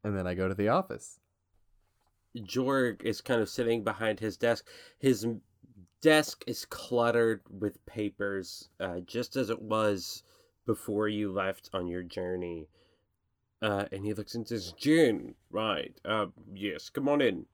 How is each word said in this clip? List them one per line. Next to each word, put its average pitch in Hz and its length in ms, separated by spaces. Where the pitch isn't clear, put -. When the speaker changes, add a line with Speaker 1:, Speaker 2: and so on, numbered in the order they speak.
Speaker 1:
And 101 120
then 92 100
I 90 80
go 95 120
to 95 80
the 101 140
office. - 520
Speaker 2:
Jorg 123 640
is 110 180
kind 120 200
of 104 80
sitting 117 340
behind 107 380
his 107 160
desk. 117 300
His 117 260
m-, 113 160
desk 156 440
is - 200
cluttered 117 840
with 101 380
papers, 101 840
uh, 90 220
just 120 360
as 123 120
it 113 140
was 107 600
before 107 420
you 104 240
left 95 400
on 90 160
your 90 140
journey. 87 680
Uh, 101 280
and 98 140
he 107 80
looks 107 220
and 117 120
says, 95 320
"Jin, 139 560
right, 101 540
uh, 104 220
yes, 95 380
come 135 180
on 143 140
in." 98 320